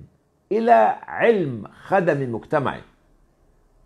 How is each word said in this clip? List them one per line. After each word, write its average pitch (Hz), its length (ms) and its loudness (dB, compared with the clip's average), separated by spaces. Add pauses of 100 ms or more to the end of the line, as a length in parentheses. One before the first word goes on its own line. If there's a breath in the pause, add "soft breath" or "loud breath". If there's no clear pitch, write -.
(520)
إلى 226 500 4
علم 143 640 -2 (220)
خدمي 160 400 0
مجتمعي، 113 540 -6 (1040)